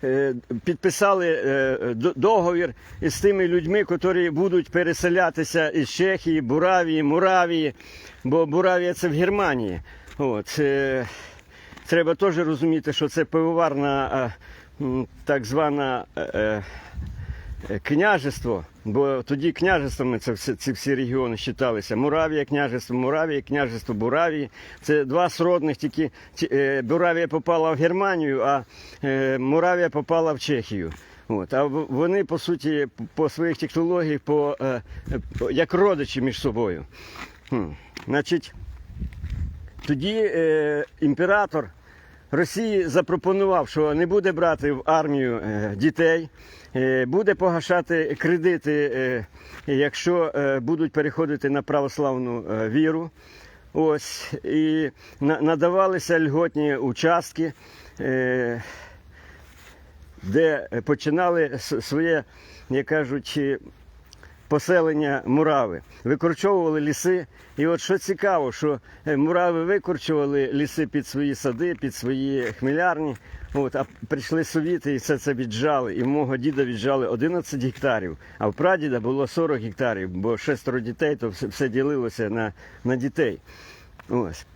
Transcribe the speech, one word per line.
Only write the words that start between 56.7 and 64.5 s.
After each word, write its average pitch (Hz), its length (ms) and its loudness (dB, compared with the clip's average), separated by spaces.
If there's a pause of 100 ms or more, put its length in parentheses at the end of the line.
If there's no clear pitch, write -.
участки, 160 800 0 (460)
е, 127 640 -2 (1600)
де 143 440 2 (180)
починали 160 680 2
с-, 123 280 -4
своє, 156 420 0 (460)
як 131 160 0
кажуть... 143 540 -2 (1080)
Поселення 151 760 2